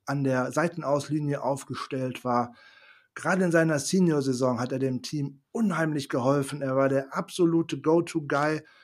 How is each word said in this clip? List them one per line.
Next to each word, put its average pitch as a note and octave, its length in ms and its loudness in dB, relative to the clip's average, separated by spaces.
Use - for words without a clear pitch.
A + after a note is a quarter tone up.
an C#3 200 -2
der B2+ 260 0
Seitenauslinie D3 960 -2
aufgestellt C3 800 -6
war. A#2+ 320 0
Gerade F#3 300 0
in E3+ 80 2
seiner D#3+ 260 4
Senior-Saison C3+ 800 2
hat B2+ 140 -2
er C3 80 -2
dem B2+ 200 -2
Team C#3+ 420 -8
unheimlich D#3+ 560 0
geholfen. C#3 520 0
Er C3+ 140 -2
war C3+ 140 4
der C3+ 280 -2
absolute E3 640 0
Go-To-Guy D#3 840 0